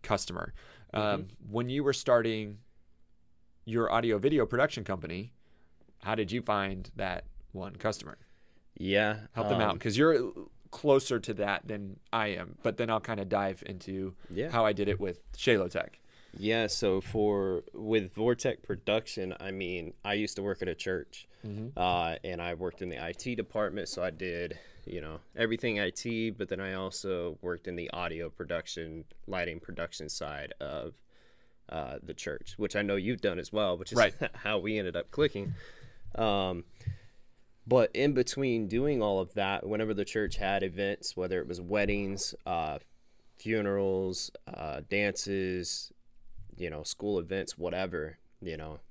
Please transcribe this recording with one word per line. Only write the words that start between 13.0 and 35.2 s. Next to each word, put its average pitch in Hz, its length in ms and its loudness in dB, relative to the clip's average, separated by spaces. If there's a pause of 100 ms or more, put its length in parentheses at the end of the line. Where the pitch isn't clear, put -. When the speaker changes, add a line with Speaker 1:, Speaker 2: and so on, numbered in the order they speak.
Speaker 1:
dive 98 400 0
into 95 500 -6 (140)
Speaker 2:
Yeah. 107 200 -2
Speaker 1:
how 117 160 4
I 104 80 6
did 101 140 2
it 98 120 2
with 95 220 -2 (120)
Shalo 98 360 4
Tech. - 300 -4 (360)
Speaker 2:
Yeah, 110 300 2
so 98 340 4
for, 98 640 2 (100)
with 107 420 2
Vortec 120 480 2
Production, 101 760 -2
I 98 120 -6
mean, 90 420 -4 (100)
I 101 120 0
used 107 220 0
to 98 60 -4
work 98 200 -2
at 92 40 0
a 85 80 0
church, - 520 -4 (180)
Speaker 1:
Mm-hmm. 107 320 -6
Speaker 2:
uh, 87 460 2
and 87 180 -4
I 85 140 -2
worked 87 260 -4
in 90 80 -4
the 69 140 -6
I 85 80 -6
T 123 240 -4
department, 101 520 -2
so - 160 -4
I 92 60 0
did 85 480 -4 (280)
you 90 160 -6
know, 78 180 -8 (160)
everything 113 440 0
I 98 100 2
T, 113 400 -2
but 101 200 -6
then 95 100 -4
I 95 140 -4
also 92 680 -4
worked 87 260 -4
in 90 80 -6
the 87 160 -6
audio 85 380 -4
production, 82 760 -6 (220)
lighting 87 320 -4
production 80 500 -8
side 73 500 -6
of, 71 340 -6 (760)
uh, 73 340 -6
the 82 100 -10
church, - 440 -8
which - 180 -2
I 101 60 2
know 101 160 0
you've 98 240 -2
done 90 180 2
as - 140 -8
well, 98 240 2
which 92 140 -8
is 113 60 2
Speaker 3:
Right. 104 160 8 (120)
Speaker 2:
<laughs> - 80 -6
how 107 260 -2
we 107 180 0
ended 90 200 -2
up - 140 -6
clicking. 120 420 0 (600)